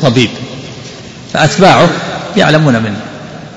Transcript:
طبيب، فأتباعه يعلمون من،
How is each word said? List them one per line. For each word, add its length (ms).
طبيب، 280
فأتباعه 560
يعلمون 380
من، 220